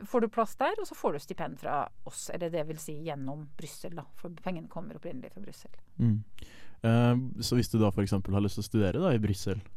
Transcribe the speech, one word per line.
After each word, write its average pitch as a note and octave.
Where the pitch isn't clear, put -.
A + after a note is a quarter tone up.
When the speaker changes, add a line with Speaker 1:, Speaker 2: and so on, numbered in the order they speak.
Speaker 1:
får B3
du A3+
plass A3
der, D4+
og F#4
så D#4+
får A3
du D3
stipend D3+
fra C#3+
oss, -
eller E3+
det D#3+
vil D#3
si -
gjennom C#3+
Brussel E3+
da, D#3+
for -
pengene E3
kommer -
opprinnelig -
fra G2
Brussel. -
Speaker 2:
Mm. A2
Eh, A#2+
så A#2
hvis B2
du A#2
da G#2
for G#2
eksempel F#2+
har G2+
lyst G2+
til G#2
å -
studere G#2
da F3+
i A#2
Brussel, G2+